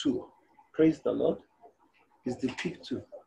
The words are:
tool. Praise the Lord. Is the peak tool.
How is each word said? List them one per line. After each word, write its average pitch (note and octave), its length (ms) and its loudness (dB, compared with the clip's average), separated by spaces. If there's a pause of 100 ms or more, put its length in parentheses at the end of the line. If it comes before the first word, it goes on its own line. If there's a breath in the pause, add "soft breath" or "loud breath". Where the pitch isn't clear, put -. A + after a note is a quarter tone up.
tool. - 280 -2 (440)
Praise D#3 260 4
the A2+ 120 -2
Lord. D3+ 280 2 (840)
Is B2 120 -4
the C3 200 -2
peak - 260 -6
tool. A2+ 220 -6 (220)